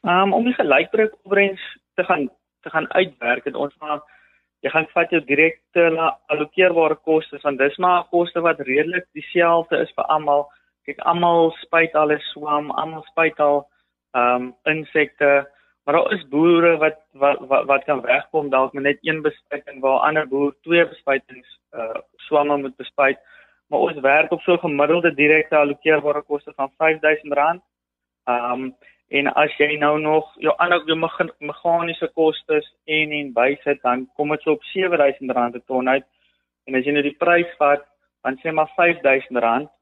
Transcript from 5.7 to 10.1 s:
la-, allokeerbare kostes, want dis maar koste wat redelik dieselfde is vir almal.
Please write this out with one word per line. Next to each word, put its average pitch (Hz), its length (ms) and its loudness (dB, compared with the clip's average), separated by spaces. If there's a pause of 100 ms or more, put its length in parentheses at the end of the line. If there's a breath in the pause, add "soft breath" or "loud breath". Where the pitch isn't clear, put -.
la-, 160 360 -2
allokeerbare 156 680 2
kostes, 156 480 -2
want 139 160 -2
dis 139 180 0
maar 180 280 2
koste 175 360 0
wat 165 200 0
redelik 156 520 -2
dieselfde 170 640 0
is 165 200 -2
vir - 80 -2
almal. 147 480 0 (320 soft breath)